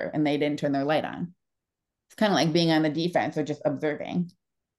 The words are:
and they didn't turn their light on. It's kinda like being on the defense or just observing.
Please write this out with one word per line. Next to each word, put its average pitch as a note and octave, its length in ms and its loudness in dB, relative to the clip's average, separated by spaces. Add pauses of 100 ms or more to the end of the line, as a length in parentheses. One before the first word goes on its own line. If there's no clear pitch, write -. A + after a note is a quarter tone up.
(120)
and D3+ 140 0
they D3 100 2
didn't D3 220 0
turn C#3+ 140 -2
their C#3 120 0
light D3 220 0
on. - 280 -8 (720)
It's - 80 -20
kinda G#3 180 2
like D3+ 180 2
being E3+ 180 4
on D#3+ 120 4
the D#3 80 2
defense D#3 480 0
or D3+ 60 0
just D3+ 200 -6
observing. D3+ 680 -2 (480)